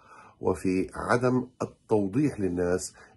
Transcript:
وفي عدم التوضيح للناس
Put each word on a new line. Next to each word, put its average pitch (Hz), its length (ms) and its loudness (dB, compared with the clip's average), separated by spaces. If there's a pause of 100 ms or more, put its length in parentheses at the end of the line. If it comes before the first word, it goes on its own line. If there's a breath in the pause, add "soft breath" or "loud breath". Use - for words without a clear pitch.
(400 loud breath)
وفي 92 540 0
عدم 123 520 2 (160)
التوضيح 110 800 0
للناس 90 540 0 (220 loud breath)